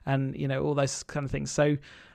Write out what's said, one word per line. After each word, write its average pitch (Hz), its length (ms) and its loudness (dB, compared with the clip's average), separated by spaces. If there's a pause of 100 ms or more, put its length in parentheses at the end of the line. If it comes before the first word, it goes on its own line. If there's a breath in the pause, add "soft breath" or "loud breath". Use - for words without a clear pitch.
and, 135 300 0
you 143 120 -2
know, 135 140 -2
all 151 140 0
those 139 260 0
kind 143 240 -6
of 131 60 -6
things. 143 180 -4
So, 147 260 4 (400 soft breath)